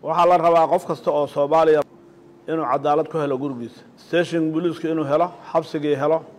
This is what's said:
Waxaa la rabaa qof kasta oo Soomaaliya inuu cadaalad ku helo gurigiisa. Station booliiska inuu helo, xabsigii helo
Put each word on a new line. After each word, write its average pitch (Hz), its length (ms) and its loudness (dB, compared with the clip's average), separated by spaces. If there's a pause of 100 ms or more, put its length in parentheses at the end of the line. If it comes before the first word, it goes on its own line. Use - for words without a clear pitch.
Waxaa 160 260 2
la 180 100 6
rabaa 165 300 4
qof 175 180 0
kasta 170 240 -4
oo 147 160 0
Soomaaliya 151 560 2 (640)
inuu 160 160 -4
cadaalad 147 440 0
ku 165 100 -6
helo 139 200 -2
gurigiisa. 127 420 -10 (160)
Station 165 560 -2
booliiska 160 360 -4
inuu 160 160 -2
helo, 156 240 0 (240)
xabsigii 151 440 -2
helo 151 260 0 (160)